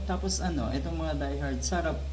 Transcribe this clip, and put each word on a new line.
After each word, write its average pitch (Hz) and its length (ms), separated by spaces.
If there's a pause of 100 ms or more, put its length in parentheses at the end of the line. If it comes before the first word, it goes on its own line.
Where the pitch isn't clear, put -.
Tapos 185 320
ano, 147 320
itong 156 240
mga 156 320
diehard, 139 340
Sara 165 320 (200)